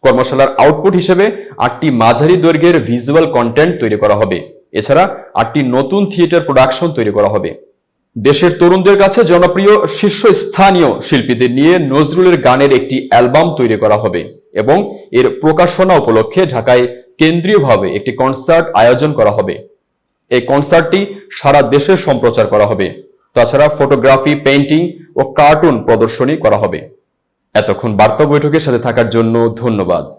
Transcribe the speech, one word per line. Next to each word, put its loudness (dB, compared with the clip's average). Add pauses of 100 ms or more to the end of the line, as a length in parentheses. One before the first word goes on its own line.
কর্মশালার 2
আউটপুট 0
হিসেবে 0 (340)
আটটি -4
মাঝারি 2
দৈর্ঘ্যের 2 (120)
ভিজুয়াল 0
কন্টেন্ট 0
তৈরি -2
করা 2
হবে। -2 (340)
এছাড়া 0 (300)
আটটি -2 (160)
নতুন -2 (100)
থিয়েটার 0
প্রোডাকশন 0
তৈরি -2
করা 0
হবে। -4 (680)
দেশের 0
তরুণদের 4
কাছে 2
জনপ্রিয় 2 (120)
শীর্ষস্থানীয় 0 (120)
শিল্পীদের -2
নিয়ে 2 (180)
নজরুলের 2 (100)
গানের 4
একটি -2 (140)
অ্যালবাম 2 (100)
তৈরি 0
করা 0
হবে -4 (340)
এবং 0 (340)
এর 2 (140)
প্রকাশনা 0
উপলক্ষে 0
ঢাকায় 0 (340)
কেন্দ্রীয়ভাবে 0 (100)
একটি -6
কনসার্ট -2
আয়োজন 0
করা 0
হবে। -4 (760)
এই 0
কনসার্টটি 0 (300)
সারা 2
দেশে 0 (140)
সম্প্রচার 0
করা 2
হবে। -4 (500)
তাছাড়া 2
ফটোগ্রাফি, 2 (120)
পেইন্টিং 2 (360)
ও -2 (160)
কার্টুন 4 (100)
প্রদর্শনী 0
করা 0
হবে। -4 (760)
এতক্ষণ -2
বার্তা 4
বৈঠকের 0
সাথে -2
থাকার 0
জন্য 0 (220)
ধন্যবাদ। -4 (140)